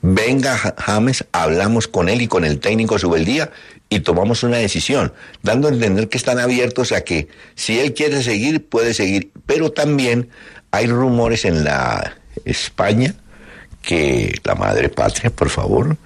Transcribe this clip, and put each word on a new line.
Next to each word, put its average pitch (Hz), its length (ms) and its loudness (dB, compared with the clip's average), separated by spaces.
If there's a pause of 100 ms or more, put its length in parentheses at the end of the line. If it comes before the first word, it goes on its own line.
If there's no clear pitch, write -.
"venga 123 520 2
Ja-, 107 220 -4
James, 110 540 0
hablamos 90 560 0
con 90 200 0
él 120 140 0
y 117 60 0
con 87 180 2
el 73 140 -2
técnico 110 400 0
Subeldía 85 500 0 (400)
y 202 120 0
tomamos 104 420 0
una 120 140 0
decisión", 117 540 -2 (300)
dando 127 260 0
a 147 40 4
entender 110 360 0
que 123 120 -4
están 123 180 0
abiertos 123 540 0
a 95 100 0
que 78 260 -4 (280)
si 113 240 -2
él 131 160 -2
quiere 143 260 0
seguir, 123 460 -2
puede 117 260 0
seguir. 98 380 -2 (160)
Pero 156 240 0
también 131 580 0 (400)
hay 107 160 0
rumores 117 600 2
en 80 180 2
la 64 520 -2 (300)
España 110 680 0 (680)
que 64 520 0 (100)
la 50 120 -2
madre 50 340 0
patria, - 400 0
por - 200 0
favor, - 560 0